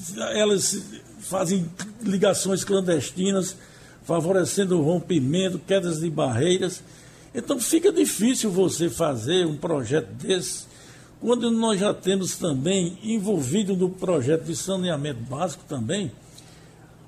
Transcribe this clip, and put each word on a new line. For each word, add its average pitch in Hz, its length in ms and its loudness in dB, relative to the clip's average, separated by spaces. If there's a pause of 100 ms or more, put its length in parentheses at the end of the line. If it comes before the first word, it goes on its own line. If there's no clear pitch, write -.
(340)
elas 208 480 2 (380)
fazem 180 500 0 (320)
ligações 190 600 2
clandestinas, 185 960 0 (480)
favorecendo 175 720 2
o - 20 4
rompimento, 170 760 0
quedas 175 400 0
de 170 100 -2
barreiras. 151 720 0 (540)
Então 262 240 -2
fica 330 320 4
difícil 247 580 2
você 170 400 2
fazer 156 560 0
um 151 120 -2
projeto 147 560 0
desse, 180 500 -4 (560)
quando 233 320 2
nós 226 300 2
já 202 120 2
temos 185 440 -2
também 175 640 0
envolvido 196 720 0
no 180 140 2
projeto 160 560 0
de 160 100 -4
saneamento 156 680 -4
básico 147 440 -6
também 143 460 -4 (960)